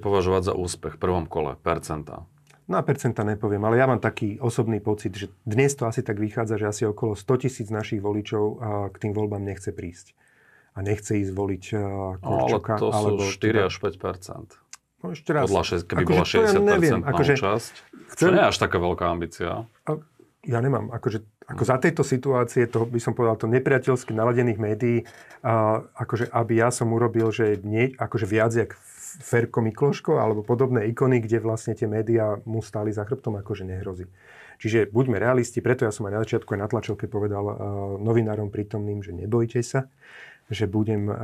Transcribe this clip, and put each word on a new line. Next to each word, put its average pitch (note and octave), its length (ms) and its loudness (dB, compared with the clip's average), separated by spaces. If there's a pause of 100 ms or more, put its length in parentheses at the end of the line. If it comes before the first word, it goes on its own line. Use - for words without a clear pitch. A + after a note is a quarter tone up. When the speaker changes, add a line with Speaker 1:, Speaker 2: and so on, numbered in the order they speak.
Speaker 1:
považovať F#2+ 480 2
za - 80 -2
úspech F2 400 -8
v - 0 -
prvom F2+ 320 -2
kole? D2 240 -4
Percentá? D#2+ 720 -6 (400)
Speaker 2:
Na F3+ 160 0
percentá A#2 400 -2
nepoviem, G#2 400 0
ale A2+ 160 4
ja C3 80 6
mám B2 160 2
taký G#2+ 400 -2
osobný A2+ 400 0
pocit, G#2 320 -2
že G2 160 -10 (160)
dnes A2+ 320 4
to A#2 80 0
asi A2+ 160 -2
tak G#2 160 -4
vychádza, A2 400 -2
že G#2 80 0
asi G#2 160 -2
okolo G#2+ 320 -2
sto B2+ 240 0
tisíc A2+ 320 -6
našich G#2+ 320 -4
voličov, G#2 400 -2
a, G#2+ 120 0 (360)
k - 80 -20
tým G#2 160 -4
voľbám G#2 240 -2
nechce G2 320 -6
prísť. - 400 -14 (640)
A G2 80 -8
nechce G2+ 400 -2
ísť F#2+ 80 -4
voliť, F#2+ 400 -4
a, G2 480 -6
Speaker 1:
No, B2+ 320 0
ale - 0 -
Speaker 2:
Korčoka, A2 220 0 (100)
Speaker 1:
to A2 80 2
sú A2 80 0
Speaker 2:
alebo G#2 320 2
Speaker 1:
štyri A2 320 2
Speaker 2:
teda F#2 80 0
Speaker 1:
až - 80 -8
päť G2+ 160 -4
percent. F#2 640 -10 (440)
Speaker 2:
No, F3+ 80 -10
ešte - 240 -4
raz. C3 160 2
Speaker 1:
Podľa F#2 160 4
šes-, F2 160 -2
keby F2+ 240 0
Speaker 2:
Akože F2+ 80 4
Speaker 1:
bola F2+ 80 6
Speaker 2:
to - 160 2
ja G#4 120 6 (120)
neviem. E3+ 400 4
Speaker 1:
šesťdesiatpercentná C#3 80 0
Speaker 2:
Akože D3+ 240 4
Speaker 1:
účasť, G#2 380 0 (420)
Speaker 2:
chcem - 80 2
Speaker 1:
čo F3+ 80 8
nie F3 80 6
je A#2 100 8
až G2 80 2
taká F#2+ 220 2
veľká F2 320 0
ambícia. E2+ 380 -4 (340)
Speaker 2:
A - 80 -4 (560)
ja A#2 160 0
nemám. A#2 320 0
Akože, A2+ 220 -4 (260)
ako - 200 -6
Speaker 1:
Hm. A#2+ 80 4
Speaker 2:
za B2+ 80 4
tejto D#3+ 280 2
situácie, B2 640 2
toho A2+ 160 0
by A#2+ 160 -2
som B2 80 0
povedal, A2+ 240 2
to A2 160 -2
nepriateľsky B2+ 640 2
naladených A#2 480 2
médií, A2 340 0 (460)
a A2 400 2 (160)
akože, A#2 320 -4
aby A2+ 320 2
ja A#2+ 80 4
som A2+ 240 0
urobil, A2+ 400 2
že G#2 320 2
nie, A2+ 320 2
akože A2 240 -2
viac A2 320 2
jak - 240 -2
F-, - 400 -20
Ferko A#2+ 400 0
Mikloško C#3 640 0
alebo G#2+ 160 0
podobné A#2+ 480 2
ikony, B2+ 320 2
kde A2 240 0
vlastne A2 320 -2
tie A2+ 120 -2
médiá G#2+ 600 2
mu A2 160 -4
stáli G#2+ 320 -4
za G#2+ 80 -4
chrbtom, G#2 400 -6
akože F#2+ 240 -8
nehrozí. F#2 400 -8 (560)
Čiže A2 240 4
buďme A#2 320 2
realisti, A#2+ 400 2
preto B2 240 2
ja A2 80 2
som G#2 160 -8
aj G2 80 -4
na G#2+ 80 0
začiatku - 320 -2
aj G2 80 -2
na G#2+ 80 -4
tlačovke G#2+ 400 -4
povedal, G2+ 400 -2
a, G#2+ 40 -8 (440)
novinárom G#2+ 480 0
prítomným, G#2 560 -6
že F#2+ 80 -14
nebojte A#2 480 -2
sa, C3 320 -4 (560)
že G#2+ 200 -2
budem G#2 400 0 (160)